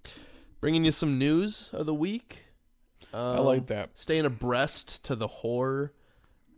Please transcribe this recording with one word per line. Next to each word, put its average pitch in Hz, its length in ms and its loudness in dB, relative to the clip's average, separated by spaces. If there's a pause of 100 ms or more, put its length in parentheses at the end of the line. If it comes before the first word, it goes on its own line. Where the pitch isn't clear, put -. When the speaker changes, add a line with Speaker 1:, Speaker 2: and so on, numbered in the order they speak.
(600)
Speaker 1:
bringing 160 240 4
you 160 80 6
some 143 260 2
news 165 540 2
of 156 140 -4
the 156 80 0
week. 190 500 -4 (680)
Um, 123 240 -2
Speaker 2:
I - 40 2
like 131 280 4
that. 104 260 -4
Speaker 1:
Staying 160 320 0
abreast 123 800 -2
to 135 120 -2
the 107 100 -4
horror, 131 680 -2 (640)